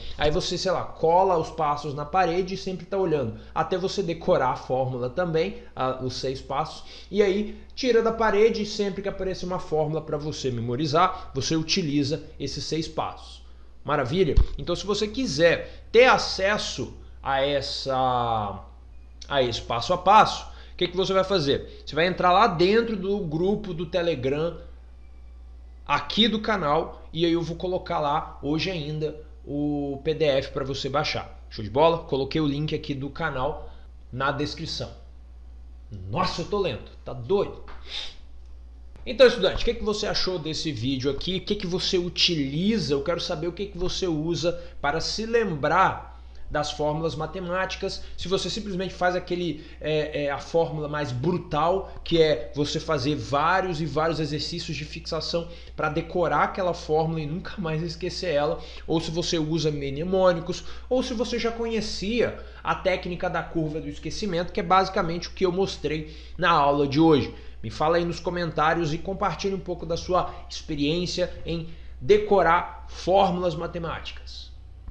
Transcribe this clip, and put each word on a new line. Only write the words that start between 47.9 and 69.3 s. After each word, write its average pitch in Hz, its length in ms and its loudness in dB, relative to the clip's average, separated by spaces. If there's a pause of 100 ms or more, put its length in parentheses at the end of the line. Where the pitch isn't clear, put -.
Se - 100 -4
você 190 220 0
simplesmente 190 440 -4
faz 180 220 2
aquele, 175 500 -2 (140)
é, 151 460 0
é, 143 40 0
a 139 80 -2
fórmula 151 520 0
mais 147 200 -2
brutal, 165 840 0 (100)
que - 180 4
é 151 320 4
você 147 240 0
fazer 147 380 0
vários 160 640 2
e 165 60 0
vários 151 340 0
exercícios 151 560 -4
de 143 80 -6
fixação 165 640 -4 (300)
pra 151 100 0
decorar 160 560 2
aquela 190 300 0
fórmula 160 480 0
e 151 40 -4
nunca 160 320 -6
mais 156 240 -2
esquecer 170 520 -4
ela, 147 260 2 (260)
ou 160 140 2
se 165 120 -4
você 170 280 0
usa 156 320 2
mnemônicos, 170 960 2 (240)
ou 254 120 4
se 254 120 -2
você 240 260 0
já 226 140 0
conhecia 220 840 0 (240)
a 160 140 0
técnica 180 540 -2
da 165 120 -2
curva 160 380 -2
do 143 80 -8
esquecimento, 170 640 -4
que - 80 -2
é 190 40 -2
basicamente 180 680 2
o - 20 -10
que - 140 0
eu 175 80 2
mostrei 156 600 -2 (240)
na 170 140 4
aula 143 340 6
de 135 140 2
hoje. 160 340 8 (300)
Me 113 60 -6
fala 156 260 2
aí 175 80 4
nos 170 160 -4
comentários 165 760 0
e 160 40 -2
compartilhe 190 580 -2